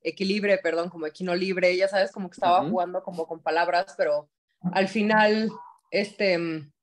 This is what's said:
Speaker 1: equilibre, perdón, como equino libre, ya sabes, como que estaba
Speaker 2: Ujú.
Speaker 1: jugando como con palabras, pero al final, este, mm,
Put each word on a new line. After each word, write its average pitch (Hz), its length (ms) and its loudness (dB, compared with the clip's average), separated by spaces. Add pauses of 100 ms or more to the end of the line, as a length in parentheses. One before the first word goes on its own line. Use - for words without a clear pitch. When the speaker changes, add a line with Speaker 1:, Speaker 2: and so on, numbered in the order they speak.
Speaker 1:
equilibre, 196 560 0
perdón, 170 320 -2
como 160 160 -8
equino 175 260 -6
libre, 180 420 2
ya 190 120 2
sabes, 190 240 0
como 185 180 -10
que - 60 -20
estaba 180 260 4
Speaker 2:
Ujú. 143 80 -2
Speaker 1:
jugando 185 320 -2
como 175 240 -6
con 165 160 -10
palabras, 175 560 0
pero 147 320 0 (420)
al 196 160 2
final, 214 640 2 (400)
este, 202 480 0
mm, 160 340 -6 (120)